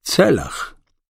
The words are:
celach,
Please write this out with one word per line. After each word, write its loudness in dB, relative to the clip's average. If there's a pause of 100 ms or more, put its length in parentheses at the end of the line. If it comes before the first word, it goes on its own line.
celach, 0 (400)